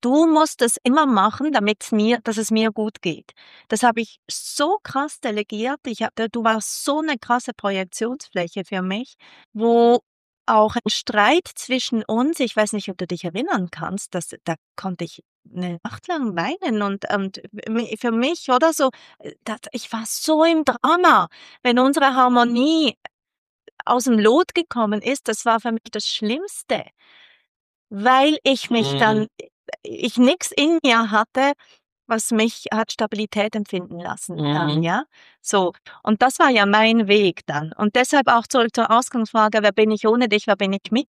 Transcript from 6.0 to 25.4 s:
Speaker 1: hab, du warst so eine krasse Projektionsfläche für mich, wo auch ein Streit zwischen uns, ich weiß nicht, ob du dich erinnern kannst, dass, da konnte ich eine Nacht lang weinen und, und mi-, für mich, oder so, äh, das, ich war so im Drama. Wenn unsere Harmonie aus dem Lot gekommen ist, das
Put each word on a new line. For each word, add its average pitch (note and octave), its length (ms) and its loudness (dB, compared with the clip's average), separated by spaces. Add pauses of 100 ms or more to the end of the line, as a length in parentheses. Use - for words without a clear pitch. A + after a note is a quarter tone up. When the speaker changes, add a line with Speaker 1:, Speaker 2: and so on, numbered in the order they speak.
Speaker 1:
hab, - 120 -6
du A3+ 280 -4
warst A3 420 -2
so D4 160 0
eine D#4 180 -4
krasse B3 360 -4
Projektionsfläche G3 1080 -6
für F#3+ 180 -6
mich, G3 320 -6 (380)
wo A#3 480 4 (460)
auch G#3+ 280 4
ein A#3 140 -2
Streit A3+ 640 2
zwischen A#3+ 500 -4
uns, B3+ 340 0
ich A#3+ 160 -2
weiß G#3+ 180 0
nicht, G#3 160 -6
ob F#3 80 -10
du F3 100 -8
dich F3 180 -8
erinnern G3 460 -4
kannst, E3+ 440 -10
dass, E3+ 140 -6 (160)
da D#3+ 100 -4 (200)
konnte F3 300 -8
ich - 180 -18 (320)
eine F3 280 -8
Nacht - 240 -14
lang C4+ 280 -4
weinen A3+ 480 -4
und, G3 300 -6
und G3 280 -4 (280)
mi-, A3 300 -4
für A#3+ 120 -2
mich, C4 400 -2
oder D#4+ 220 4
so, C4+ 160 0 (300)
äh, - 140 -14 (120)
das, A3 140 -8 (140)
ich - 200 -10
war A3+ 140 -8
so D#4 360 0
im D#4+ 220 2
Drama. D4+ 640 4 (360)
Wenn B3 160 2
unsere C4+ 360 2
Harmonie B3 800 2 (880)
aus B3 200 0
dem A#3 140 4
Lot A#3+ 360 4
gekommen A3 480 -2
ist, C4 260 -4
das - 160 -4